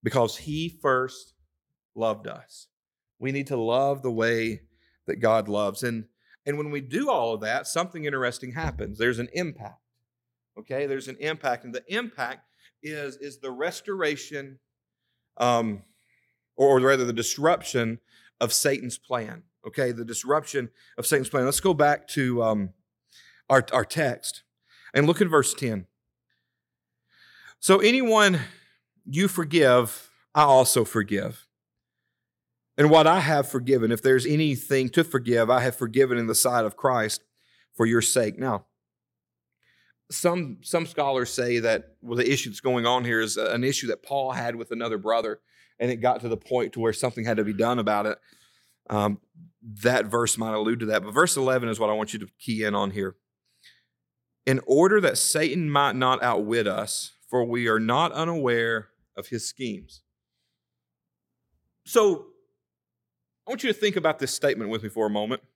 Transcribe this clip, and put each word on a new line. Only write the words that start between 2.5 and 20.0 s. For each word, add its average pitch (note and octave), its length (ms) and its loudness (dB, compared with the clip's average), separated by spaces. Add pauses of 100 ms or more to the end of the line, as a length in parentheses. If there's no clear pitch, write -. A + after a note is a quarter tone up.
We C3 120 -4
need C#3 160 -6
to C#3+ 100 -4
love C3 440 0
the B2+ 100 -4
way A2+ 500 -2 (440)
that - 120 -6
God A2 300 2
loves. G#2 360 -4
And, A#2 220 -6 (420)
and C#3+ 100 -4
when D3+ 140 -8
we C#3+ 100 -6
do E3 300 -6
all A#2 240 0
of G#2 60 -8
that, A2 260 -4
something E3+ 380 -6
interesting B2+ 480 -6
happens. B2 440 -8
There's A2+ 220 0
an B2 140 -8
impact. C#3 460 -10 (760)
Okay, C3 300 -6
there's C3+ 200 -6
an B2+ 120 -16
impact. C#3+ 440 -6
And A#2+ 100 -16
the B2 140 -10
impact F3 600 -8 (340)
is, D3 360 -10
is C#3 200 -14
the C3+ 140 -12
restoration, D3 1080 -6 (760)
um, A#2 460 0 (760)
or, C#3 200 6
or B2+ 40 6
rather C3 240 4
the A#2+ 80 -2
disruption A#2 840 -2 (420)
of A#2 100 0
Satan's B2+ 460 -2
plan. A2+ 460 -8 (220)
Okay, B2+ 260 -2
the A#2 120 -8